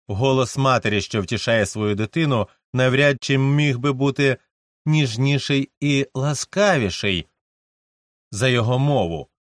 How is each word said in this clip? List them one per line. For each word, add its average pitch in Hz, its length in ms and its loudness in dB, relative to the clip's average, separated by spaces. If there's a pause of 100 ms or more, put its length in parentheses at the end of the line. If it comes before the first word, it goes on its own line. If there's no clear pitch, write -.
голос 127 480 0
матері, 120 440 0
що 104 220 -4
втішає 107 440 0
свою 104 280 -2
дитину, 117 540 -2 (240)
навряд 131 480 2
чи 139 180 0
міг 139 400 2
би 139 140 0
бути 135 440 0 (500)
ніжніший 139 840 0 (100)
і 139 340 0
ласкавіший 131 1120 -2 (1040)
за 113 160 -2
його 123 300 0
мову 101 500 0 (120)